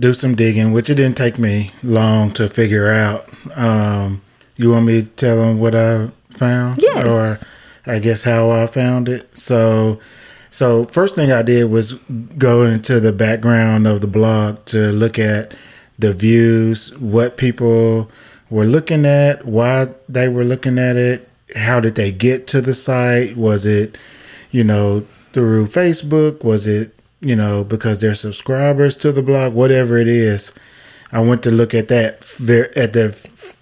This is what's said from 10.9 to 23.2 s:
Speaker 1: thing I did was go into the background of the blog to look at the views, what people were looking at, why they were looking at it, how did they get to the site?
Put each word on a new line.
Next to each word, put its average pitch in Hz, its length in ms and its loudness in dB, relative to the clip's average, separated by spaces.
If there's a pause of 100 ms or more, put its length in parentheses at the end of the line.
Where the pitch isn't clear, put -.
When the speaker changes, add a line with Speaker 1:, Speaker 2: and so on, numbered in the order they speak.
Speaker 1:
thing 147 160 0
I 120 120 2
did 120 280 2
was 113 220 0 (460)
go 120 260 4
into 113 360 0
the 107 120 2
background 110 720 2
of 104 140 0
the 104 60 -4
blog 107 600 0
to 107 260 0
look 110 260 -2
at 107 340 -2 (460)
the 104 160 0
views, 113 840 2
what 117 380 -2
people 113 760 0 (380)
were 107 160 0
looking 151 400 0
at, 143 400 2
why 123 440 0 (200)
they 127 200 -2
were 123 160 -2
looking 127 340 -2
at 123 180 0
it, 123 320 -2 (260)
how 117 260 0
did 113 160 0
they 101 140 -2
get 123 360 -2
to 135 160 -2
the 131 100 -2
site? 123 640 -2